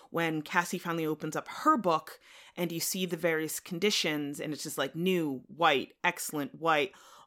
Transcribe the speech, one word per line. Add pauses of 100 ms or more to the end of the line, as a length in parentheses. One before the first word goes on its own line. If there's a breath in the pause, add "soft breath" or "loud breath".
(100)
when
Cassie
finally
opens
up
her
book (380 loud breath)
and
you
see
the
various
conditions,
and
it's
just,
like,
new,
white, (100)
excellent,
white, (340 loud breath)